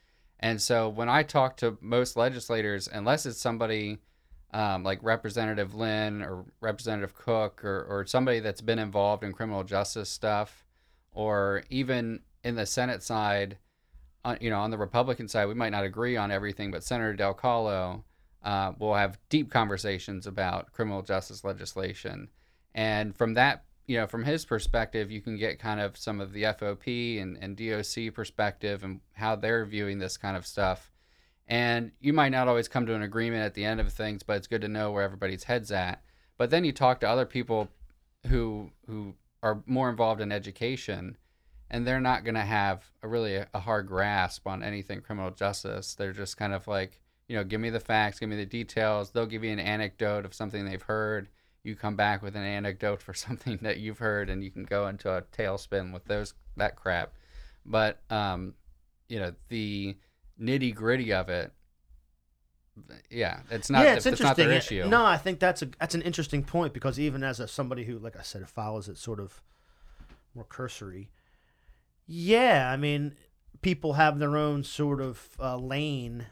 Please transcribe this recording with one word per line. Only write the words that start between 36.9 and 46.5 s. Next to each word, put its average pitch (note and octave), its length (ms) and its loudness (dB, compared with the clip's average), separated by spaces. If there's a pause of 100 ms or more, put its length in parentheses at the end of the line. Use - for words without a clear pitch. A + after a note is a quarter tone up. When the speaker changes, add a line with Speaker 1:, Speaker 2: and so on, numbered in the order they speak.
Speaker 1:
to G#2 80 4
other B2 160 4
people A#2 440 0 (580)
who, A2 440 0 (160)
who G#2 280 -8 (280)
are A#2+ 220 2
more B2+ 240 2
involved A2 320 2
in G#2 100 -2
education, G#2 840 -4 (520)
and A#2+ 160 -2
they're B2+ 140 2
not B2+ 240 2
gonna A2 220 0
have G2+ 440 0 (140)
a A2 40 -8
really A2 280 0
a, G2 180 -4
a G#2 60 -4
hard G#2 280 0
grasp F#2+ 600 0
on F#2+ 160 -6
anything G2+ 380 -6
criminal F#2+ 300 -6
justice. G2 640 -4
They're G2 200 -6
just G2+ 240 -8
kind G2+ 160 -2